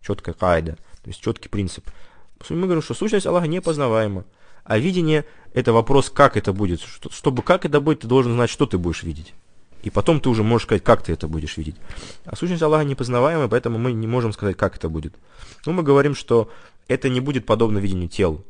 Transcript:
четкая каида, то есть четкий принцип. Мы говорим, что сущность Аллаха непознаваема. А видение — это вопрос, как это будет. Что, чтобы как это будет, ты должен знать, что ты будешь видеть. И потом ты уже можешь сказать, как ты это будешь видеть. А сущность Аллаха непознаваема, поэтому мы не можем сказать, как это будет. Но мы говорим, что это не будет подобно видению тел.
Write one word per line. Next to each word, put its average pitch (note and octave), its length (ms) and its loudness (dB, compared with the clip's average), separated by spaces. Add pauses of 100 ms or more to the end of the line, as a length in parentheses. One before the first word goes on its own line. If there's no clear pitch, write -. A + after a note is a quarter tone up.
четкая - 340 -6
каида, E2 380 2
то - 360 -18
есть - 120 -14
четкий - 280 -6
принцип. - 400 -6 (600)
Мы E3 140 -2
говорим, F3 180 0
что - 120 -8
сущность G#3 320 0
Аллаха F3 220 0
непознаваема. A#2+ 760 0 (400)
А A2 120 0
видение — D#3 460 2 (300)
это A#2+ 180 2
вопрос, A#2 380 4
как - 260 4
это G#2 160 0
будет. F#2 300 -2
Что, - 280 -14
чтобы B2+ 320 -2
как F3+ 220 2
это D3 160 2
будет, D3+ 220 0
ты A2+ 60 -10
должен B2 260 4
знать, A#2+ 160 2
что - 160 0
ты - 120 -2
будешь F2 260 -2
видеть. D#2 300 -10 (500)
И G#2+ 60 -6
потом D3 300 2
ты - 80 0
уже A2 160 2
можешь A2+ 220 2
сказать, G2+ 180 0
как - 200 4
ты E2+ 100 -2
это D#2+ 160 -6
будешь D#2 260 -6
видеть. D2+ 220 -10 (480)
А E3+ 100 -10
сущность E3+ 280 -2
Аллаха D#3 200 4
непознаваема, C3+ 640 0
поэтому A#2+ 300 0
мы B2 160 -2
не A2 140 -4
можем A#2 260 0
сказать, G2 240 -4
как - 180 0
это - 140 -6
будет. D#2 240 -6 (520)
Но D3 60 -4
мы C#3 120 0
говорим, C#3 320 4
что A2+ 340 2 (400)
это B2 180 0
не B2+ 140 0
будет C3+ 240 -2
подобно A2 320 4
видению F#2 320 0
тел. E2 400 0